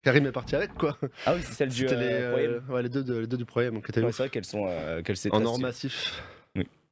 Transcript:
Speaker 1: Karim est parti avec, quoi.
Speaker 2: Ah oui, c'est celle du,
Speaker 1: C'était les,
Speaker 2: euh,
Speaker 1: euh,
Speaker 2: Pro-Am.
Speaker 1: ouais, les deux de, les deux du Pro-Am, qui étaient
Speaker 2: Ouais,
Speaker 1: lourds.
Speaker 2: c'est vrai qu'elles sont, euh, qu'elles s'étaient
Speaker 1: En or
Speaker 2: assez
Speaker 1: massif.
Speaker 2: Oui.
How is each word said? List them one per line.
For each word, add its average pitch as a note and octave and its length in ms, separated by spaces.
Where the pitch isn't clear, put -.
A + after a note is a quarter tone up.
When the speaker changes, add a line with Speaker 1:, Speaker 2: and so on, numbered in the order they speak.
Speaker 1:
Karim C#3 220
est C3 60
parti B2 240
avec, F#3 180
quoi. D3 240
Speaker 2:
Ah D3 80
oui, F3 80
c'est - 100
celle C#3 160
du, B2 60
Speaker 1:
C'était B2+ 80
les, B2 120
Speaker 2:
euh, B2 280
Speaker 1:
euh, A#2+ 260
Speaker 2:
Pro-Am. C3 140
Speaker 1:
ouais, B2 60
les B2 80
deux C3+ 140
de, B2 160
les A2+ 80
deux B2 100
du A#2+ 80
Pro-Am, A#2+ 380
qui - 80
étaient A2+ 80
Speaker 2:
Ouais, A#2 80
Speaker 1:
lourds. A2+ 80
Speaker 2:
c'est B2+ 80
vrai C3+ 80
qu'elles G#2+ 140
sont, G#2 220
euh, E2 360
qu'elles G2 120
s'étaient G#2 200
Speaker 1:
En A2 100
or A#2 80
Speaker 2:
assez B2 80
Speaker 1:
massif. - 640
Speaker 2:
Oui. - 120